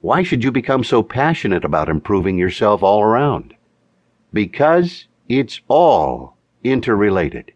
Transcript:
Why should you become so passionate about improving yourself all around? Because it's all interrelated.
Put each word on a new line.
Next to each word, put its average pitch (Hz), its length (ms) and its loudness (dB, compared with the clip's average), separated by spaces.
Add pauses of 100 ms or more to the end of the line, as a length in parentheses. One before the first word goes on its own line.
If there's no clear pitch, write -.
Why 131 200 0
should 135 220 -2
you 131 80 0
become 131 320 0
so 117 180 2
passionate 123 600 -2
about 78 240 -2
improving 92 480 -2
yourself 92 460 0
all 101 180 4
around? 131 540 0 (800)
Because 156 720 0 (240)
it's 131 360 -4
all 85 720 0 (260)
interrelated. 104 920 -2